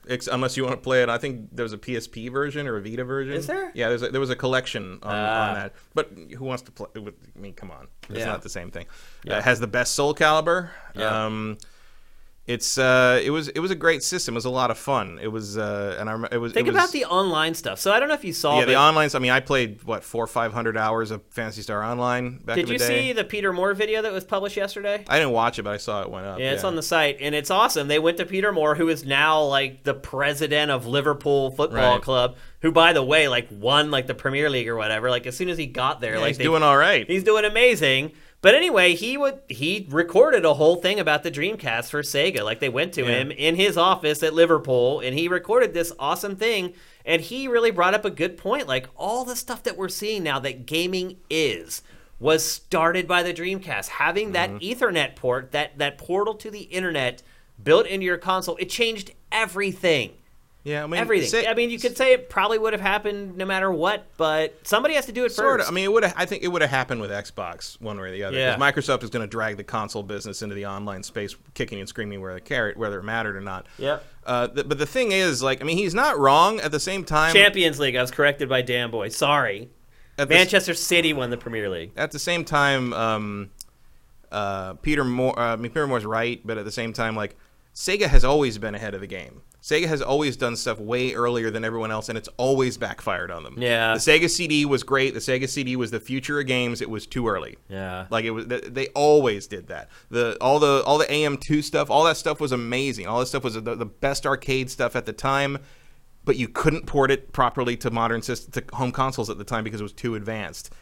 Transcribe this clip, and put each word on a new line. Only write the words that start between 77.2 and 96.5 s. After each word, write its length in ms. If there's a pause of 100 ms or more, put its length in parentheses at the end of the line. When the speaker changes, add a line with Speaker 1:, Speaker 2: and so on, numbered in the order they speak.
Speaker 2:
Champions 440
League. 160
I 60
was 100
corrected 380
by 140
Dan 280
Boy. 200
Sorry. 580 (480)
Speaker 1:
At 140
the 40
s- 60
Speaker 2:
Manchester 320
City 400
won 160
the 80
Premier 320
League. 260
Speaker 1:
At 160
the 80
same 240
time, 520
um, 560 (800)
uh, 420
Peter 300
Moore, 340
uh, 140
I 40
mean, 140
Peter 160
Moore's 200
right, 380
but 140
at 60
the 80
same 200
time, 240
like, 200 (380)
Sega 320
has 180
always 340
been 160
ahead 200
of 60
the 60
game. 360 (180)
Sega 260
has 160
always 340
done 200
stuff 220
way 360
earlier 360
than 140
everyone 260
else, 200
and 80
it's 180
always 400
backfired 540
on 140
them. 140
Speaker 2:
Yeah. 360
Speaker 1:
The 40
Sega 300
C 180
D 200
was 160
great. 320
The 60
Sega 280
C 160
D 100
was 160
the 100
future 380
of 80
games. 360